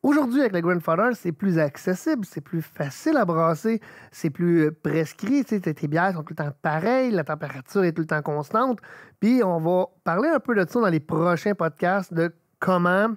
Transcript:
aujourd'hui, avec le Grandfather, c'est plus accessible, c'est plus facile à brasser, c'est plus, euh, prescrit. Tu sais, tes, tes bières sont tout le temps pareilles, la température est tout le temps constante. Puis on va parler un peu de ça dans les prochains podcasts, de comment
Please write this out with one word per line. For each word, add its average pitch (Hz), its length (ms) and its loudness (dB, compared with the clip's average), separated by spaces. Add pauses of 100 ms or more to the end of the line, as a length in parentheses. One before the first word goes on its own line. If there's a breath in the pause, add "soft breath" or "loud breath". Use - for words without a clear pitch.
aujourd'hui, 285 380 2
avec 233 120 2
le 175 80 0
Grandfather, 175 540 0
c'est - 160 -6
plus 180 260 0
accessible, 185 680 -2
c'est - 160 -12
plus 165 200 -6
facile 156 560 -4
à 240 80 4
brasser, 170 540 0 (320 loud breath)
c'est - 180 -4
plus, 170 360 2
euh, 151 60 0
prescrit. 160 760 -2
Tu 220 100 -4
sais, 202 60 0
tes, 170 120 -4
tes 151 140 -6
bières 170 260 0
sont 160 100 -6
tout 160 140 -12
le 160 60 -6
temps 147 80 -4 (100)
pareilles, 226 500 0
la 175 120 0
température 151 640 -4
est 165 80 0
tout 170 80 -4
le 160 60 -2
temps 151 140 0
constante. 196 580 -2 (420 loud breath)
Puis 240 220 4
on 175 180 0
va 180 240 2 (180)
parler 190 260 0
un 302 100 2
peu 240 140 -2
de 190 160 2
ça 240 120 0
dans 208 80 4
les 160 100 2
prochains 170 560 0
podcasts, 180 580 -2
de 165 200 0 (260)
comment 185 580 2